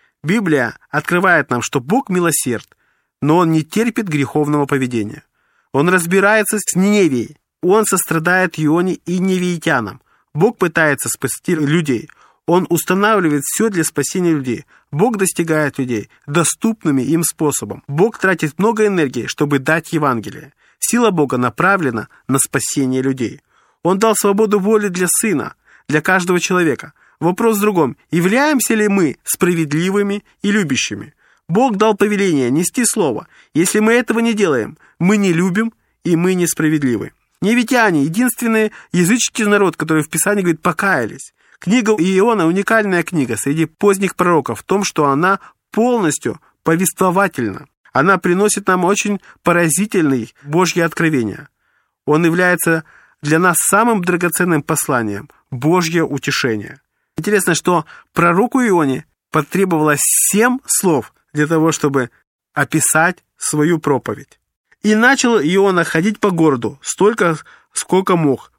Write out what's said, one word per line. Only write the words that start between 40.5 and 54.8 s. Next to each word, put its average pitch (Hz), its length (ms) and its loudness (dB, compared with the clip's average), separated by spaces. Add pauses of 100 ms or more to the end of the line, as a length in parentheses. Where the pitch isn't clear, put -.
"покаялись". 170 720 -2 (240)
Книга 220 340 0
Иона — 190 540 2
уникальная 196 560 0
книга 127 340 -2
среди 156 280 -2
поздних 196 500 0
пророков 165 460 0
в - 20 -20
том, 196 200 -2
что - 220 -2
она 165 340 0 (300)
полностью 202 720 -2 (220)
повествовательна. 170 1040 -2 (260)
Она 180 240 2
приносит 196 480 0
нам 180 200 0
очень 202 360 -2 (220)
поразительные 165 840 0 (120)
Божьи 165 400 0
откровения. 151 680 -2 (560)
Он 156 200 2
является 170 600 0 (360)
для 147 160 2
нас 175 200 2 (120)
самым 220 340 2
драгоценным 175 600 0
посланием — 117 640 -4 (220)